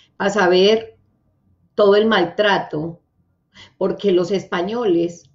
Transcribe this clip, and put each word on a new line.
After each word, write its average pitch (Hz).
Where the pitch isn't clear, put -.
Pa' 196
saber 196
todo 202
el 214
maltrato, 180
porque 190
los 175
españoles 180